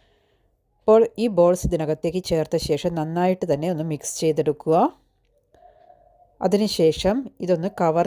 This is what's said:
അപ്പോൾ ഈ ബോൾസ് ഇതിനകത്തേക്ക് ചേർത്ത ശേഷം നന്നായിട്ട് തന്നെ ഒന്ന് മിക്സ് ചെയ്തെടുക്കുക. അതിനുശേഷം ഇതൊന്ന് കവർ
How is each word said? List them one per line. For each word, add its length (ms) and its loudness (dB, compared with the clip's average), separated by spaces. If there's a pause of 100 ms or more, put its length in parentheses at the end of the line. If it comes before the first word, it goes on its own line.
(720)
അപ്പോൾ 300 4 (160)
ഈ 100 -2
ബോൾസ് 400 2
ഇതിനകത്തേക്ക് 580 -2
ചേർത്ത 360 -2
ശേഷം 340 -2
നന്നായിട്ട് 520 -2
തന്നെ 240 0
ഒന്ന് 140 -4
മിക്സ് 340 -6
ചെയ്തെടുക്കുക. 560 0 (1700)
അതിനുശേഷം 760 2 (220)
ഇതൊന്ന് 300 -2 (100)
കവർ 280 2